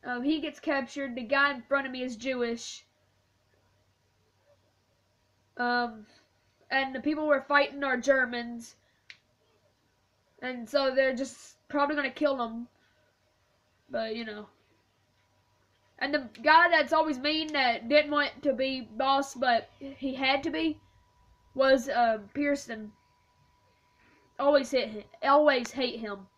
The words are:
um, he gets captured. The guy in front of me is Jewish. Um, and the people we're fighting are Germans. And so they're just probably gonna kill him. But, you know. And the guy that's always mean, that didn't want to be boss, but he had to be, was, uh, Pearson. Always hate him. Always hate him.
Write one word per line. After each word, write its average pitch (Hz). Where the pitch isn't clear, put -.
um, 240
he 294
gets 285
captured. 277
The 254
guy 277
in 254
front 269
of 254
me 254
is 247
Jewish. 233
Um, 240
and 269
the 262
people 302
we're 277
fighting 285
are 262
Germans. 240
And 247
so 269
they're 262
just -
probably 294
gonna 277
kill 277
him. 233
But, 226
you 233
know. 208
And 277
the 269
guy 311
that's 311
always 311
mean, 311
that 240
didn't 294
want 285
to 277
be 262
boss, 269
but 240
he 269
had 269
to 330
be, 311
was, 269
uh, 226
Pearson. 254
Always 277
hate 233
him. 214
Always 277
hate 247
him. 202